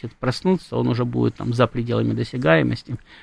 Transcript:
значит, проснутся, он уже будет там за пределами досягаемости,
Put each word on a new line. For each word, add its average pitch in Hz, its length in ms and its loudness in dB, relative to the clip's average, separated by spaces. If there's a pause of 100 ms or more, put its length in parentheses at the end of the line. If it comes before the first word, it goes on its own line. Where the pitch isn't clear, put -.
значит, 117 180 -12
проснутся, 127 580 -2
он 120 120 2
уже 123 160 0
будет 120 320 0
там 113 160 -4
за 117 140 4
пределами 117 480 -2
досягаемости, 127 840 0 (260)